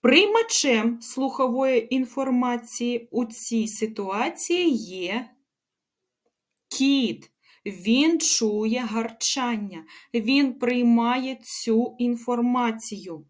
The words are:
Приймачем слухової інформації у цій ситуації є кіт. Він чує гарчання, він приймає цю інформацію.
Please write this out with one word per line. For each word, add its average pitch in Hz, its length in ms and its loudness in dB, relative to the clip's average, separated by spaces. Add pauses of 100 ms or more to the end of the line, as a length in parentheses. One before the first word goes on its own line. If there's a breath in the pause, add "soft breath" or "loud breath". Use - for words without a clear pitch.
Приймачем 277 1000 2
слухової 262 920 0
інформації 247 1160 -2
у 240 140 -2
цій 226 440 -2
ситуації 220 1080 -2
є 185 540 -8 (1400)
кіт. 269 600 0 (380 soft breath)
Він 233 540 2
чує 220 600 0
гарчання, 226 1040 -4 (300 loud breath)
він 247 440 0
приймає 247 840 2
цю - 560 0
інформацію. 233 1300 -2